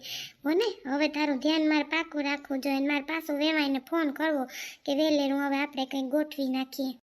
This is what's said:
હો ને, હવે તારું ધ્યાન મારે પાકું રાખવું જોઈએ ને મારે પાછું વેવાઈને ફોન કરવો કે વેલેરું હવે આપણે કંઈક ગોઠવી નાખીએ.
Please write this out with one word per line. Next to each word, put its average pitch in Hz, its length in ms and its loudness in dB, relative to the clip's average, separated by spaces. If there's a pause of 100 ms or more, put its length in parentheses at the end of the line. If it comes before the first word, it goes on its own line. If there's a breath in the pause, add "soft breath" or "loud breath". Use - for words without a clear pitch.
(440 loud breath)
હો 285 60 0
ને, 370 400 0
હવે 285 180 2
તારું 294 300 0
ધ્યાન 311 300 4
મારે 302 140 4
પાકું 311 400 -2
રાખવું 277 380 -2
જોઈએ 269 180 0
ને 277 80 2
મારે 294 140 2
પાછું 311 380 -4
વેવાઈને 294 400 2
ફોન 311 320 0
કરવો 294 340 0 (400 loud breath)
કે 285 100 0
વેલેરું 285 520 2
હવે 277 100 0
આપણે 277 300 -2
કંઈક 269 180 -4
ગોઠવી 285 440 -2
નાખીએ. 262 460 -2 (180)